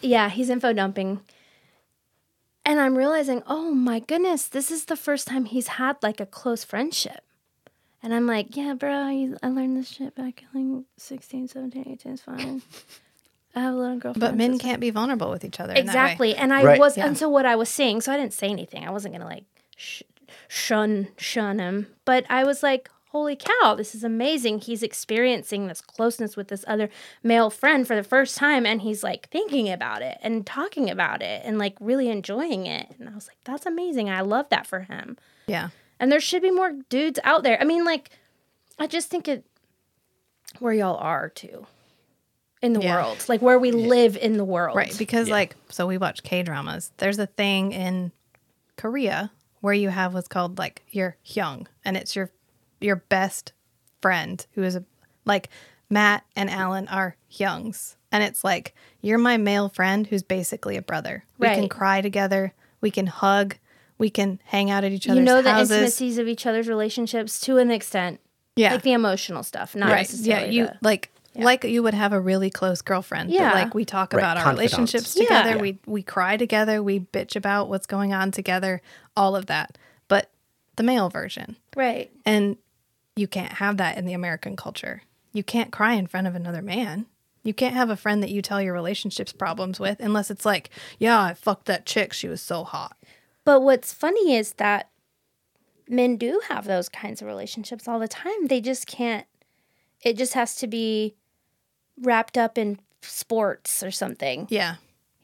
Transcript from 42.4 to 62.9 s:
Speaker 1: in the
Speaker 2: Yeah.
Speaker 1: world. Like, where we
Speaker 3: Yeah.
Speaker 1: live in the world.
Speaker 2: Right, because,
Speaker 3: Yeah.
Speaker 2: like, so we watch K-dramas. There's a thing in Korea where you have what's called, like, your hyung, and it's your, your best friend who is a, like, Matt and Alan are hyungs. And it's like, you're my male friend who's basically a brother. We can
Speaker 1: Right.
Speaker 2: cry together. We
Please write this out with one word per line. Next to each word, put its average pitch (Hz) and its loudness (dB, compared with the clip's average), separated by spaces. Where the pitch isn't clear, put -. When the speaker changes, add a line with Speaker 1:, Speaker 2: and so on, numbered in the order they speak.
Speaker 1:
in 240 4
the 214 4
Speaker 2:
Yeah. 180 2
Speaker 1:
world. 117 -2
Like, 226 2
where 247 8
we 247 4
Speaker 3:
Yeah. 233 2
Speaker 1:
live 240 6
in 220 2
the 202 0
world. 175 0
Speaker 2:
Right, - 0
because, 226 0
Speaker 3:
Yeah. 214 0
Speaker 2:
like, 196 0
so 180 -4
we 185 -2
watch - -4
K-dramas. 160 -4
There's 202 0
a 202 -2
thing 196 0
in 180 -4
Korea 214 -4
where 202 2
you 202 2
have 185 -2
what's 185 -6
called, 180 -4
like, - -8
your 185 -4
hyung, 156 -6
and 190 -4
it's - -8
your, 190 -6
your 202 0
best - -2
friend 180 0
who 196 -2
is 185 -2
a, 185 -6
like, 202 2
Matt 208 4
and 196 -2
Alan 190 -4
are 190 -2
hyungs. 190 -6
And 214 4
it's - -4
like, 185 -2
you're 214 2
my 240 6
male 202 2
friend 190 0
who's 196 -2
basically 190 -4
a 190 -6
brother. - -6
We 233 4
can 208 4
Speaker 1:
Right. 202 0
Speaker 2:
cry 196 2
together. 196 0
We 214 2